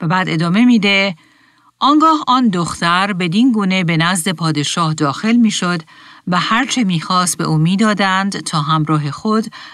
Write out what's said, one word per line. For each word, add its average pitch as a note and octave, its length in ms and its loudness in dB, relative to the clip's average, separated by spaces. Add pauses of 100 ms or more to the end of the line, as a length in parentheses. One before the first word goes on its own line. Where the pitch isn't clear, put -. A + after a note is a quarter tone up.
و D#3+ 80 -4
بعد F#3 200 0
ادامه E3+ 360 0
می‌ده: G3 520 2 (600)
«آنگاه D4+ 480 2
آن B3 220 2
دختر F3+ 640 0
بدین F#3 400 2
گونه F#3+ 320 0
به E3+ 120 0
نزد E3+ 320 0
پادشاه D#3+ 640 -2
داخل D#3 420 0
می‌شد F#3 460 0 (460)
و F3+ 120 0
هر A3+ 260 0
چه B3+ 180 -2
می‌خواست F#3 540 -2
به E3 60 -4
او D#3 140 0
می‌دادند G3 840 0
تا - 200 -4
همراه D3+ 500 0
خود A3 420 -2 (220)